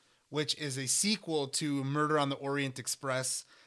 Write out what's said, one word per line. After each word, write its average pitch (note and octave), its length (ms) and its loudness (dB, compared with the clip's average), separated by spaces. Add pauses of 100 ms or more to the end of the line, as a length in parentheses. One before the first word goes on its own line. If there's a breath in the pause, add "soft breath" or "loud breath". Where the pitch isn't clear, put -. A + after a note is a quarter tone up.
(300 soft breath)
which D3 300 0
is C#3 180 -4
a C3+ 100 -4
sequel D#3+ 600 2
to C#3+ 360 0
Murder D3+ 360 2
on C#3 100 4
the C#3 60 0
Orient C#3 420 -2
Express. C3 680 -2 (220 loud breath)